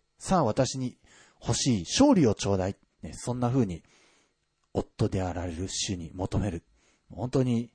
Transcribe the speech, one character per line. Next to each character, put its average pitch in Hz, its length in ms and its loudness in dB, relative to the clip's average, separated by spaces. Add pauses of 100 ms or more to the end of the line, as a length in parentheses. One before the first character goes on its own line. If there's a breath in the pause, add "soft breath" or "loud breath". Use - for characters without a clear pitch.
(180)
さ 185 220 0
あ 156 40 4
私 127 340 0
に 127 200 -6 (440 soft breath)
欲 117 140 -2
し 123 260 2
い - 20 -8
勝 277 320 4
利 151 120 6
を 101 80 4
ち - 120 -4
ょ 98 60 2
う 95 40 2
だ 92 100 0
い。」 98 80 -4 (260)
ね、 - 120 -12
そ - 200 -6
ん 123 60 -6
な 123 100 0
風 127 160 2
に、 85 180 -6 (920 soft breath)
夫 - 340 -2
で 95 140 -2
あ 90 120 -4
ら 87 120 -6
れ 87 80 -6
る 90 160 -6
主 - 260 -4
に 87 200 -10
求 95 240 -4
め 101 100 -2
る。 82 140 -6 (480)
本 107 180 -8
当 131 140 2
に 120 320 0